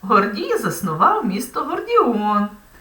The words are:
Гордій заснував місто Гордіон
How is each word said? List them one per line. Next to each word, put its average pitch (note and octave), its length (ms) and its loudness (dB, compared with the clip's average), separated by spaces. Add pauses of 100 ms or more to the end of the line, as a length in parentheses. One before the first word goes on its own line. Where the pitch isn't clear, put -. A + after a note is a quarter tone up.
Гордій A3 560 0
заснував F#3+ 680 0
місто G3+ 380 -4
Гордіон A#3 840 0 (340)